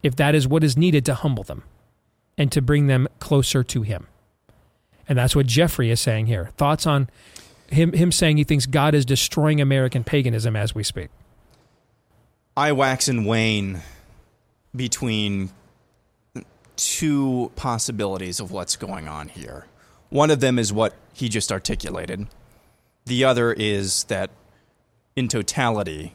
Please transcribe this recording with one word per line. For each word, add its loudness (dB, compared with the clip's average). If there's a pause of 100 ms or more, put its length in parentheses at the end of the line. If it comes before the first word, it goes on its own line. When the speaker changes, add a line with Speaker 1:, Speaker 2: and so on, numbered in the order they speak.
Speaker 1:
if 0
that 4
is 4
what 4
is 2
needed 4
to 2
humble -2
them -12 (720)
and 2
to 2
bring 4
them 4 (140)
closer 2
to -2
him. -6 (1000)
And 2
that's 2
what 4
Jeffrey 2
is 0
saying 0
here. -2
Thoughts 0
on 0 (600)
him, 4
him 4
saying 2
he 4
thinks 0
God 2
is 4
destroying 0
American 2
paganism 0
as -2
we -4
speak? -8 (1500)
Speaker 2:
I 2
wax 2
and 0
wane 0 (920)
between -2 (1200)
two -2
possibilities -6
of -10
what's -6
going -12
on -12
here. -18 (440)
One 4
of 2
them 2
is 0
what 0 (200)
he -6
just -4
articulated. -8 (800)
The 0
other 4
is -2
that -6 (840)
in -2
totality -4